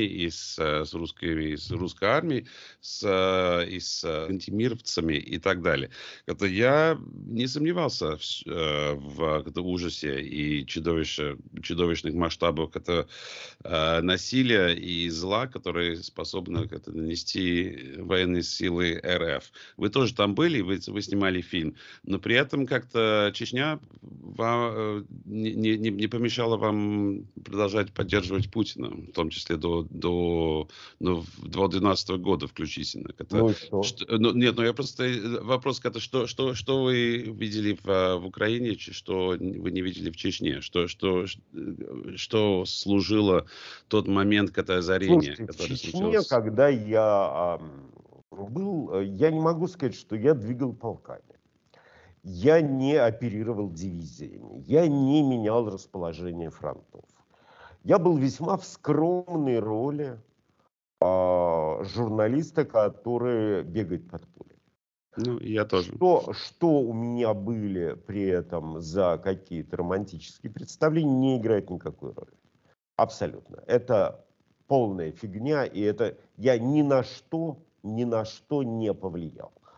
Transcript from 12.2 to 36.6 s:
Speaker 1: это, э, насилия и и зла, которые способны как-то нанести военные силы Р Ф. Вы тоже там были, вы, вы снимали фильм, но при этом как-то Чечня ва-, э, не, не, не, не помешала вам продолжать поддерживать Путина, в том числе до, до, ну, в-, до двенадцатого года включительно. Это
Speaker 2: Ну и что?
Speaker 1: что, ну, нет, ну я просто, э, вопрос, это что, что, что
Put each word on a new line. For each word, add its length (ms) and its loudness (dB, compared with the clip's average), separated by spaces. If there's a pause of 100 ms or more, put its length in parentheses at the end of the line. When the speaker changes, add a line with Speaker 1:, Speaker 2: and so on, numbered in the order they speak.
Speaker 1:
это, 320 -2 (560)
э, 380 2
насилия 760 4
и 300 -4
и 40 -2
зла, 380 -2
которые 500 -4
способны 720 -6
как-то 240 -12
нанести 1080 -2
военные 460 0
силы 600 -2
Р 200 0 (140)
Ф. 140 -16 (260)
Вы 120 -2
тоже 260 0
там 200 2
были, 260 2
вы, 260 -2
вы 140 -4
снимали 400 0
фильм, 340 -4 (280)
но 160 -4
при 160 0
этом 320 2
как-то 640 2
Чечня 460 -4 (220)
ва-, 720 -2 (280)
э, 20 -8 (220)
не, 280 -4
не, 240 2
не, 140 -2
не 160 0
помешала 500 0
вам 680 0 (200)
продолжать 480 0
поддерживать 580 0
Путина, 380 -4
в 240 -12
том 160 -2
числе 280 -4
до, 320 -2
до, 800 0 (320)
ну, 220 0
в-, 260 -14
до 200 2
двенадцатого 500 2
года 300 0
включительно. 720 -8
Это 140 -10
Speaker 2:
Ну 200 4
и 20 2
что? 280 -4
Speaker 1:
что, 240 -4 (120)
ну, 160 4
нет, 220 4
ну 80 2
я 100 4
просто, 320 -6
э, 360 -2
вопрос, 420 -2
это 160 -4
что, 280 -2
что, 280 -2
что 280 0